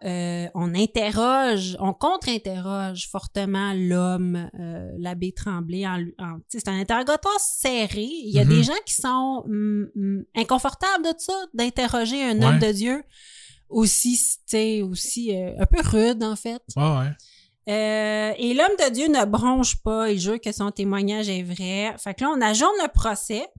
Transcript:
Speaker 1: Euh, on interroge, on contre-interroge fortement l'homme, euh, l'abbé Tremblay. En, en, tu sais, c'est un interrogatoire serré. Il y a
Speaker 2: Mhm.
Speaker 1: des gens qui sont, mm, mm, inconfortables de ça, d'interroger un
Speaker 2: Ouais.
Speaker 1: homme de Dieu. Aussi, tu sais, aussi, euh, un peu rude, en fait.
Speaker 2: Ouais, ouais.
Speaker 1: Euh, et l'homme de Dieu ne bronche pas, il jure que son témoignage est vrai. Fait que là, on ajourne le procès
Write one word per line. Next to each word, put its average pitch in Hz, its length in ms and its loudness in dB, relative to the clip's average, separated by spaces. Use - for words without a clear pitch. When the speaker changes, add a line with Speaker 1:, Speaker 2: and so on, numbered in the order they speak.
Speaker 1:
Euh, 175 520 -4
on 175 180 -4
interroge, 214 1040 0
on 190 140 -2
contre-interroge 196 1160 -4
fortement 196 680 -4
l'homme, 180 760 0
euh, 165 380 -10
l'abbé 180 360 -6
Tremblay. 180 540 -6
En, 180 140 -4
en, 170 200 -10
tu 170 120 -16
sais, 233 160 -10
c'est 202 40 -6
un 190 100 -2
interrogatoire 285 600 0
serré. 220 640 -2
Il 262 300 -8
y 139 60 6
a 127 60 8
Speaker 2:
Mhm. 139 40 6
Speaker 1:
des 156 140 8
gens 277 100 2
qui - 80 -2
sont, 262 520 -2
mm, 208 360 0
mm, 196 300 -2
inconfortables 269 680 0
de 330 140 0
ça, 370 160 -4
d'interroger 240 680 0
un 220 160 2
Speaker 2:
Ouais. - 60 6
Speaker 1:
homme - 140 6
de 214 120 4
Dieu. 240 320 -2
Aussi, 233 480 2
tu - 60 2
sais, 220 340 0
aussi, 196 540 -4
euh, 185 240 -4
un 180 80 4
peu 302 160 6
rude, 226 400 4
en 220 120 -2
fait. 233 260 -8
Speaker 2:
Ouais, 143 80 2
ouais. 147 280 2
Speaker 1:
Euh, 214 680 0
et 240 160 0
l'homme 359 220 4
de 240 60 0
Dieu 285 140 2
ne 262 180 4
bronche 240 560 2
pas, 220 300 0
il 196 80 0
jure 208 200 -2
que 214 120 -6
son 208 180 -2
témoignage 202 600 0
est 185 120 -2
vrai. 190 560 -4
Fait 202 160 -10
que 254 100 -6
là, 285 120 2
on 262 40 0
ajourne 233 440 4
le 294 100 -2
procès 220 540 0